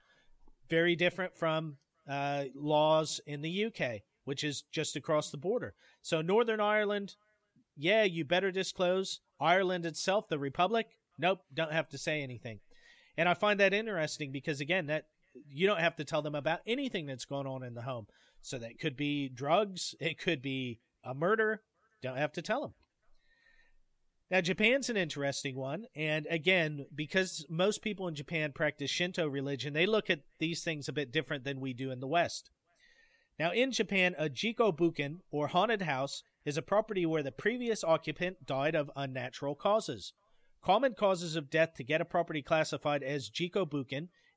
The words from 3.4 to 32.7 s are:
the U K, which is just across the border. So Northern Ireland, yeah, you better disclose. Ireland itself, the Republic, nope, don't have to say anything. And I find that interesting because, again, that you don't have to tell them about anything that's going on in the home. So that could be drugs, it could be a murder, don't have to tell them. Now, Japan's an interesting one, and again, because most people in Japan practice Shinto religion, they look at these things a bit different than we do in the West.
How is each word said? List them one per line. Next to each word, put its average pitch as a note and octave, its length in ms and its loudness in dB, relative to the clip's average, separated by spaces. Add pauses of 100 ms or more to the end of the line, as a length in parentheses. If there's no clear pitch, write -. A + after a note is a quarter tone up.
the D#3+ 80 -4
U G#3 200 0
K, A#2+ 320 -4 (220)
which C#3+ 180 -6
is D3 200 -4 (100)
just D#3 240 -4
across D3+ 340 0
the - 60 -8
border. E3+ 400 -4 (260)
So D#3+ 180 0
Northern G#3+ 400 2
Ireland, G#3 540 0 (600)
yeah, F#3+ 260 4
you E3 220 2
better F#3 260 2
disclose. F#3 720 0 (180)
Ireland F3+ 480 4
itself, F#3+ 420 0
the D#3 100 0
Republic, F3+ 600 0 (200)
nope, F#3 340 0
don't D3+ 200 -2
have D#3+ 180 0
to C#3 80 -10
say D3+ 240 -2
anything. A#2+ 360 -10 (580)
And E3+ 120 4
I F3 60 6
find G#3 260 2
that G3 140 6
interesting E3+ 580 -2
because, C#3 280 -4
again, D#3+ 260 0
that D#3 220 -4 (380)
you D3 200 0
don't G3 140 4
have E3 160 4
to D#3 80 -4
tell D3+ 180 -2
them D3 120 -4
about D#3 320 -2
anything A#3+ 400 -2
that's C3 200 -8
going C#3 200 -4
on C3 160 -8
in B2 120 -10
the A#2 80 -10
home. A#2+ 240 -6 (340)
So - 180 -10
that A#2 220 -14
could D3 160 -4
be C#3+ 320 -2
drugs, E3+ 720 0
it D#3 180 -4
could D#3+ 220 -2
be C3 400 -4 (240)
a B2 100 -8
murder, G#3+ 480 0 (400)
don't B2+ 140 -6
have D3+ 160 -2
to F3 100 -8
tell A#3+ 200 -2
them. - 120 -10 (1600)
Now, F#3 100 4
Japan's G#3+ 480 2
an A#3 80 -2
interesting C#3+ 580 -2
one, C#3 400 -6
and D3+ 360 -2
again, D#3 640 2
because D#3+ 540 -2
most F3+ 340 2
people F#3 260 -4
in E3 60 -6
Japan D3+ 380 -4
practice C#3+ 380 -2
Shinto F3 380 0
religion, C#3 460 -4
they E3 120 4
look G#3+ 220 2
at D#3+ 140 0 (160)
these D#3+ 260 -2
things D3+ 240 -4
a D3 40 -4
bit C3+ 200 -4
different C#3+ 320 -2
than C3+ 160 -4
we C3 140 -4
do C3 160 -6
in B2+ 100 -8
the C3 80 -6
West. D#3 420 0 (880)